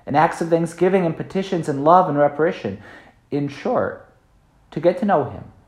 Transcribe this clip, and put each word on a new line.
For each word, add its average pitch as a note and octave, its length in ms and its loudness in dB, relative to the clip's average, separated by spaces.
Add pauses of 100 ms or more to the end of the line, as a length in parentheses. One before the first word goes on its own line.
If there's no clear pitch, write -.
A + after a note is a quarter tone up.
and C#3+ 100 -2
acts E3 240 2
of E3+ 80 -4
thanksgiving F3 560 2
and E3 100 -2
petitions F3 540 -4
and C#3 140 -4
love F3 260 6
and C#3+ 80 -2
reparation. D3 640 0 (480)
In C#3+ 180 -2
short, A2+ 640 -4 (600)
to - 80 -10
get F3 200 2
to G#3+ 60 -2
know D3+ 240 0
him, F#2+ 140 -14 (240)